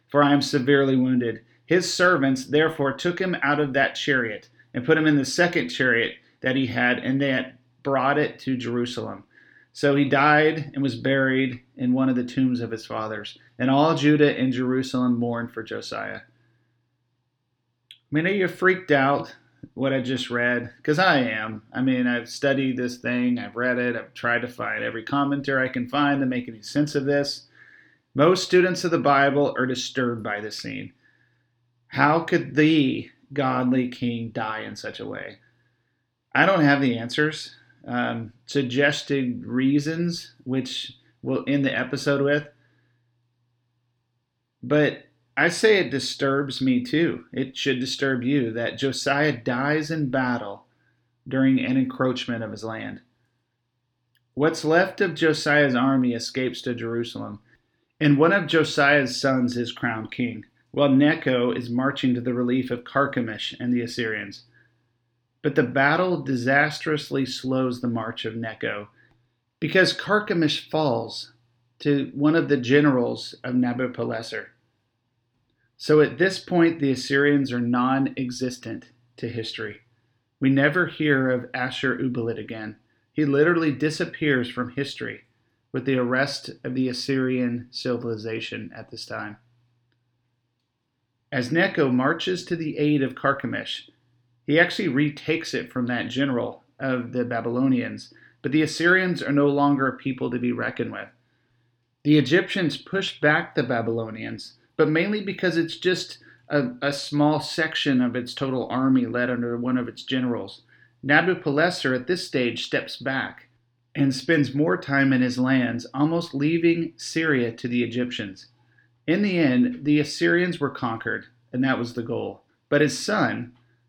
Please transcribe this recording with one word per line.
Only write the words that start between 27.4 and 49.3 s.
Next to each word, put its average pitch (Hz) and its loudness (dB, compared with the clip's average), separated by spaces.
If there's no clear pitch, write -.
Most 170 4
students 180 2
of 170 -2
the 165 4
Bible 139 4
are 127 0
disturbed 123 -4
by 104 -6
this 107 -10
scene. 104 -10
How 147 2
could 139 -2
the 147 2
godly 127 0
king 117 -6
die 110 -6
in 107 -12
such 107 -12
a 107 -10
way? 101 -12
I 147 4
don't 180 4
have 143 6
the 120 2
answers. 151 -4
Um, 120 -4
suggested 135 0
reasons, 143 0
which - -6
we'll 131 -4
end 139 0
the - -2
episode 139 -2
with. 147 2
But 143 0
I 156 4
say 208 4
it 165 0
disturbs 135 -2
me 127 2
too. 151 0
It 135 -6
should 131 -2
disturb 131 -2
you 127 0
that 117 -4
Josiah 139 0